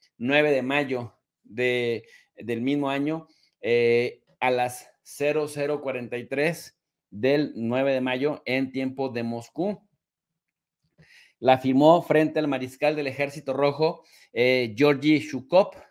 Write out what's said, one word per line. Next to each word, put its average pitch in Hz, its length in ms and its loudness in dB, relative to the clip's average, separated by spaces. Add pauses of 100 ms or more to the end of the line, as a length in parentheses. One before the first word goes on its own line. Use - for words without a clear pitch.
(160)
nueve 147 360 2
de 131 100 2
mayo 131 520 -4 (280)
de, 120 600 -2 (320)
del 117 240 -6
mismo 139 300 -2
año, 147 360 -4 (340)
eh, 120 600 2 (160)
a 127 120 0
las 123 400 -2 (120)
cero 147 460 -4
cero 147 320 -4
cuarenta 123 360 -8
y 120 100 -10
tres 151 520 -4 (320)
del 135 460 0
nueve 127 360 0
de 131 80 0
mayo 131 440 -2
en 131 260 -2
tiempo 131 380 -6
de 117 140 -6
Moscú. 117 600 -8 (1600)
La 127 200 4
firmó 147 440 6
frente 156 360 0
al 151 100 0
mariscal 135 480 -4
del 143 120 -6
Ejército 139 440 -6
Rojo, 143 520 -2 (280)
eh, 123 440 2
Georgi 143 440 4
Zhukov. 170 500 0 (200)